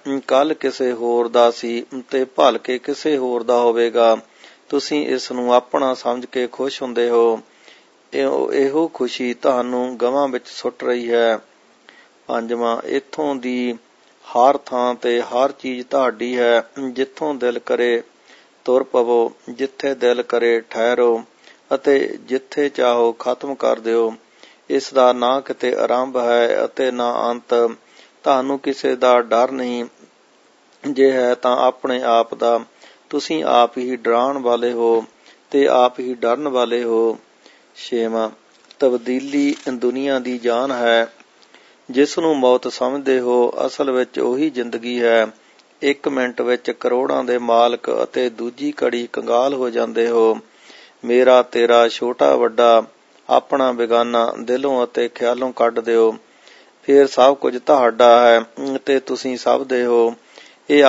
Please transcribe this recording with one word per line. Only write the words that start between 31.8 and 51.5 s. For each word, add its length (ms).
ਆਪ 320
ਦਾ। 260
ਤੁਸੀਂ 340
ਆਪ 340
ਹੀ 180
ਡਰਾਉਣ 420
ਵਾਲੇ 340
ਹੋ 320
ਤੇ 160
ਆਪ 340
ਹੀ 140
ਡਰਨ 340
ਵਾਲੇ 360
ਹੋ। 340
ਛੇਵਾਂ, 540
ਤਬਦੀਲੀ 800
ਦੁਨੀਆ 460
ਦੀ 200
ਜਾਨ 340
ਹੈ। 400
ਜਿਸ 280
ਨੂੰ 180
ਮੌਤ 320
ਸਮਝਦੇ 520
ਹੋ, 320
ਅਸਲ 240
ਵਿੱਚ 280
ਉਹੀ 320
ਜ਼ਿੰਦਗੀ 520
ਹੈ। 240
ਇੱਕ 260
ਮਿੰਟ 320
ਵਿੱਚ 300
ਕਰੋੜਾਂ 540
ਦੇ 140
ਮਾਲਕ 640
ਅਤੇ 280
ਦੂਜੀ 440
ਘੜੀ 280
ਕੰਗਾਲ 420
ਹੋ 160
ਜਾਂਦੇ 380
ਹੋ। 300
ਮੇਰਾ 380
ਤੇਰਾ, 460